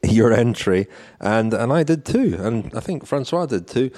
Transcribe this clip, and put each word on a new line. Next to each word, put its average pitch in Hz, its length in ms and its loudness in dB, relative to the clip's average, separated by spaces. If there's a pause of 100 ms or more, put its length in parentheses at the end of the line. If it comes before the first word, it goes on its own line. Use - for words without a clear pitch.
your 113 280 4
entry, 107 540 2 (340)
and, 110 320 0
and 117 200 0
I 165 100 2
did 156 220 0
too, 226 340 0
and 110 380 -4
I 113 40 -8
think - 260 -8
Francois 156 400 -4
did 98 200 -4
too. 127 320 -2